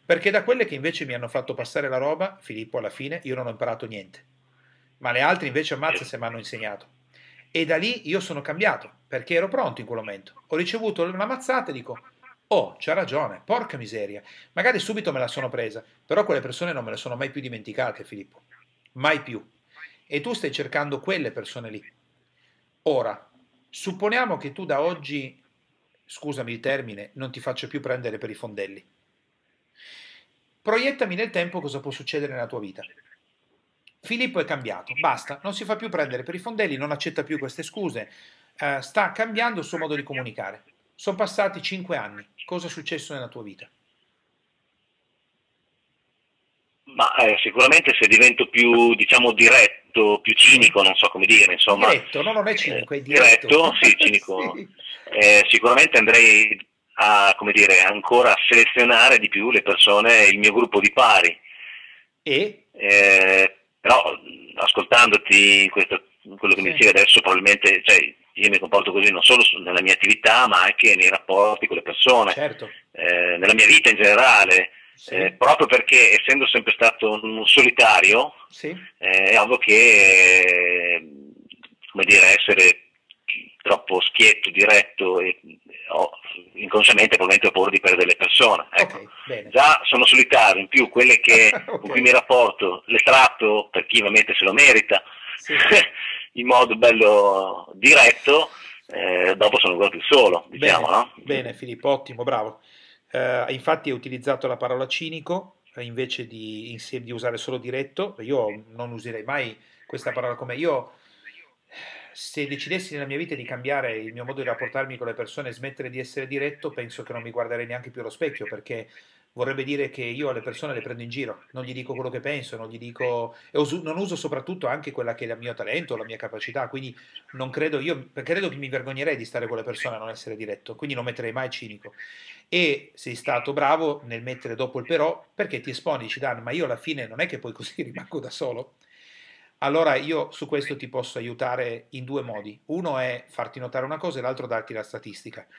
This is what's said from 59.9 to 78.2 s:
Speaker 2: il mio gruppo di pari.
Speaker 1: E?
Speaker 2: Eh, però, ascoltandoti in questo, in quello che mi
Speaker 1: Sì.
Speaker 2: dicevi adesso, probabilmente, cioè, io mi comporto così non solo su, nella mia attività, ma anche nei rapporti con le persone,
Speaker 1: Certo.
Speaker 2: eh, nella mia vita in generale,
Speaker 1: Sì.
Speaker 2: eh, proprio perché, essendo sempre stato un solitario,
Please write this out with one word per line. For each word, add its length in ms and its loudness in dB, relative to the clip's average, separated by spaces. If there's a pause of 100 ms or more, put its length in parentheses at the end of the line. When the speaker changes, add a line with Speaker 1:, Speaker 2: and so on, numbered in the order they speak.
Speaker 2:
il 140 4
mio 120 4
gruppo 280 0
di 120 2
pari. 460 4 (880)
Speaker 1:
E? 480 -2
Speaker 2:
Eh, 840 4 (240)
però, 320 4 (440)
ascoltandoti 1080 4
in 40 -2
questo, 340 -4 (200)
in 140 -20
quello 180 0
che 60 0
mi 100 -2
Speaker 1:
Sì. 60 -6
Speaker 2:
dicevi 220 4
adesso, 220 6
probabilmente, 640 2
cioè, 300 2 (180)
io 160 0
mi 100 0
comporto 320 0
così 200 2
non 100 -4
solo 220 6
su, 160 2
nella 220 -2
mia 120 2
attività, 540 2
ma 160 2
anche 320 2
nei 140 2
rapporti 580 0
con 100 -6
le 60 -8
persone, 500 2
Speaker 1:
Certo. 340 -8 (240)
Speaker 2:
eh, 460 -2
nella 160 2
mia 120 6
vita 240 6
in 60 4
generale, 760 4 (240)
Speaker 1:
Sì. 200 -14
Speaker 2:
eh, 160 0
proprio 360 4
perché, 520 6
essendo 280 2
sempre 260 0
stato 500 0
un 240 -8
solitario, 880 4 (160)